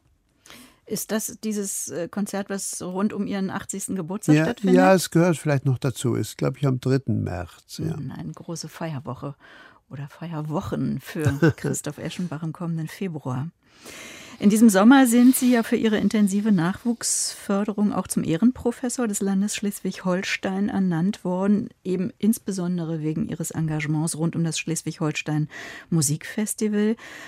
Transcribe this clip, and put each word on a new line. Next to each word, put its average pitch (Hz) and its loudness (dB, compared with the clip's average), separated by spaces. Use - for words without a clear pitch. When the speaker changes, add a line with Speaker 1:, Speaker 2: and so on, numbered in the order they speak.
Speaker 1:
Ist - -6
das - -4
dieses, 208 -6
äh, 165 -6
Konzert, 202 -6
was - -8
rund 190 -2
um 196 -4
Ihren 190 -4
achtzigsten 190 -8
Geburtstag 170 0
Speaker 2:
Ja, 156 4
Speaker 1:
stattfindet? 185 2
Speaker 2:
ja, 185 8
es - 2
gehört 170 4
vielleicht 143 0
noch 131 2
dazu. 120 -2
Ist, 110 -4
glaub 139 -2
ich, 143 0
am 127 0
dritten 127 0
März, - -10
ja. 156 -4
Speaker 1:
Hm, 143 -10
eine 160 -10
große 165 -12
Feierwoche 143 -10
oder 143 -12
Feierwochen 151 -6
für - -8
Speaker 2:
<laughs> 143 2
Speaker 1:
Christoph - -6
Eschenbach 165 -6
im 160 -4
kommenden 165 -6
Februar. 156 -6
In 208 6
diesem 220 8
Sommer 233 8
sind 247 8
Sie 247 4
ja 226 4
für 233 0
Ihre 214 2
intensive 208 2
Nachwuchsförderung 202 0
auch 185 -4
zum - -2
Ehrenprofessor 240 0
des 202 -2
Landes 196 0
Schleswig-Holstein 190 -4
ernannt 185 0
worden, 185 0
eben 185 -2
insbesondere 175 -2
wegen 156 -2
Ihres - -8
Engagements 156 -2
rund 165 0
um 165 0
das 160 -2
Schleswig-Holstein 156 -2
Musikfestival. 208 0